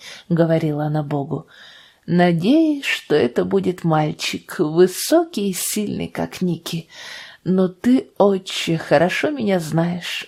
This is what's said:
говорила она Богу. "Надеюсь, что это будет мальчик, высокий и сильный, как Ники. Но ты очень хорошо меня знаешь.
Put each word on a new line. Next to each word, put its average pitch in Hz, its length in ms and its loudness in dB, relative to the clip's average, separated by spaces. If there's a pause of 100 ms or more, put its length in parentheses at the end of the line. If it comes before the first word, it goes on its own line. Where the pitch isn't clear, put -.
(280)
говорила 160 580 2
она 151 160 -2
Богу. 143 460 -4 (580)
"Надеюсь, 190 800 2
что - 320 -2
это 196 300 2
будет 185 400 -2
мальчик, 156 760 -2
высокий 190 880 2
и 185 40 -2
сильный, 175 560 -4
как - 320 -8
Ники. 170 480 -4 (560)
Но 185 240 2
ты 247 480 0
очень 190 600 0
хорошо 170 520 2
меня 214 320 0
знаешь. 165 680 -4